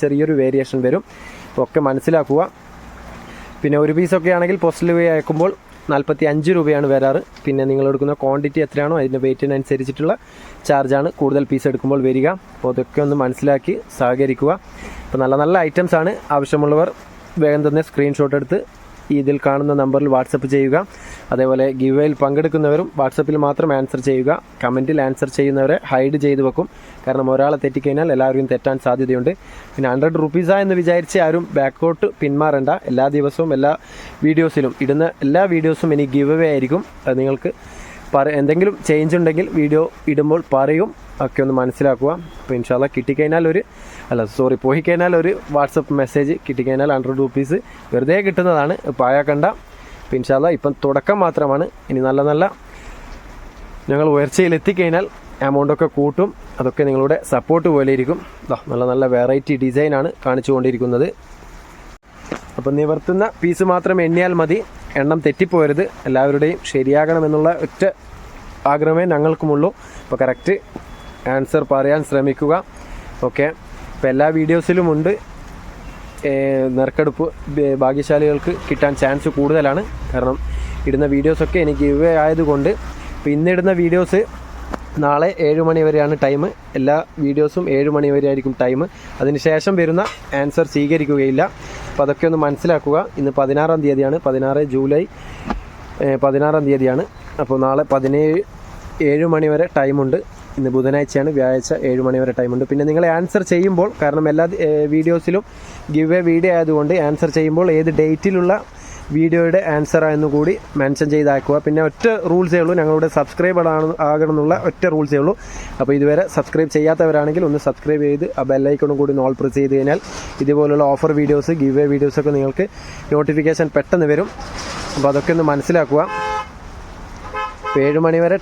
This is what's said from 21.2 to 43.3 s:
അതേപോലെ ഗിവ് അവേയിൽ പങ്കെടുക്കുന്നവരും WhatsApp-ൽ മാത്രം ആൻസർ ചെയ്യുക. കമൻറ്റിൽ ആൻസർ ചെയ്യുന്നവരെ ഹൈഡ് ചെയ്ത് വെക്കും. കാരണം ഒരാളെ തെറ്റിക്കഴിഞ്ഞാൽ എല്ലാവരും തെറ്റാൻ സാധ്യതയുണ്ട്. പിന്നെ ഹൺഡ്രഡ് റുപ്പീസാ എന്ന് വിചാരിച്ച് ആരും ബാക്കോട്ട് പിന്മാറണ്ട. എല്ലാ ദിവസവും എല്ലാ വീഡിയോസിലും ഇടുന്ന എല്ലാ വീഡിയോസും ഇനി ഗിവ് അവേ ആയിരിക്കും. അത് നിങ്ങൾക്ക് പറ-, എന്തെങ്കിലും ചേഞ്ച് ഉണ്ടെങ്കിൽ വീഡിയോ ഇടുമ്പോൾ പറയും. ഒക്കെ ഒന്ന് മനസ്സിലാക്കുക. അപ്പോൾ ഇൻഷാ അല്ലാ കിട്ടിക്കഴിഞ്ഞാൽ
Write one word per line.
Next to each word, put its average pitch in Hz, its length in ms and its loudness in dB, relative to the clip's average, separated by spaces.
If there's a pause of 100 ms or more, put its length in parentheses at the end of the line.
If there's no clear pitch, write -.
അതേപോലെ 131 320 2 (160)
ഗിവ് 135 160 2
അവേയിൽ 147 260 2
പങ്കെടുക്കുന്നവരും 151 640 0 (140)
WhatsApp-ൽ 143 360 0 (100)
മാത്രം 143 300 0
ആൻസർ 131 300 -2
ചെയ്യുക. 131 240 2 (320)
കമൻറ്റിൽ 131 440 0
ആൻസർ 135 300 -2
ചെയ്യുന്നവരെ 139 400 2 (140)
ഹൈഡ് 135 340 2
ചെയ്ത് 139 220 2
വെക്കും. 165 220 -2 (360)
കാരണം 131 300 -2
ഒരാളെ 139 300 2
തെറ്റിക്കഴിഞ്ഞാൽ 139 500 0
എല്ലാവരും 131 380 2
തെറ്റാൻ 135 340 0
സാധ്യതയുണ്ട്. 127 460 0 (420)
പിന്നെ 135 180 -2
ഹൺഡ്രഡ് 156 320 0
റുപ്പീസാ 170 400 2
എന്ന് 190 160 0
വിചാരിച്ച് 175 460 0
ആരും 165 200 0 (140)
ബാക്കോട്ട് 160 460 0 (160)
പിന്മാറണ്ട. 143 480 0 (200)
എല്ലാ 131 180 2 (100)
ദിവസവും 147 400 0
എല്ലാ 143 160 2 (520)
വീഡിയോസിലും 151 480 2 (100)
ഇടുന്ന 151 280 0 (140)
എല്ലാ 170 180 4 (100)
വീഡിയോസും 160 420 0
ഇനി 147 100 0 (100)
ഗിവ് 143 220 2
അവേ 165 160 2
ആയിരിക്കും. 139 300 0 (220)
അത് 131 160 0
നിങ്ങൾക്ക് 135 300 -2 (600)
പറ-, 147 260 2
എന്തെങ്കിലും 170 340 2 (140)
ചേഞ്ച് 156 300 2
ഉണ്ടെങ്കിൽ 165 280 0 (140)
വീഡിയോ 151 200 2 (300)
ഇടുമ്പോൾ 151 300 2 (120)
പറയും. 151 380 2 (340)
ഒക്കെ - 200 -4
ഒന്ന് 135 140 0
മനസ്സിലാക്കുക. 127 520 0 (300)
അപ്പോൾ - 160 -6
ഇൻഷാ 120 200 -4
അല്ലാ 135 200 0
കിട്ടിക്കഴിഞ്ഞാൽ 151 540 0